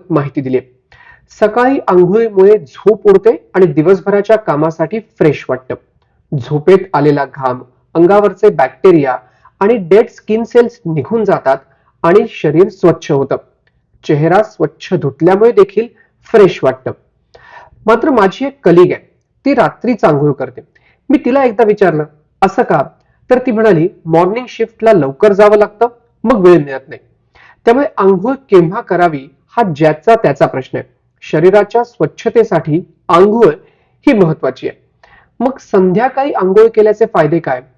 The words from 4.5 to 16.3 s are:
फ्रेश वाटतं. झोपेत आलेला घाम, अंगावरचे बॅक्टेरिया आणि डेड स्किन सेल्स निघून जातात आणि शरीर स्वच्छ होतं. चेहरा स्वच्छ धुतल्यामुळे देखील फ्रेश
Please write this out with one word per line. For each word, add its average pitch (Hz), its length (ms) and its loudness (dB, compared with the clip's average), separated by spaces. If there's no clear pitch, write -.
फ्रेश - 480 -4
वाटतं. 127 260 -8
झोपेत 151 400 0
आलेला 147 300 0
घाम, 131 380 -8
अंगावरचे 196 560 2
बॅक्टेरिया 147 680 0
आणि 233 160 0
डेड 196 320 0
स्किन 220 360 -6
सेल्स 240 420 -2
निघून 196 380 -4
जातात 139 340 -2
आणि 180 260 2
शरीर 165 400 0
स्वच्छ - 420 -2
होतं. 139 260 -2
चेहरा 165 380 0
स्वच्छ - 520 -8
धुतल्यामुळे 180 580 0
देखील 208 360 0
फ्रेश 196 380 2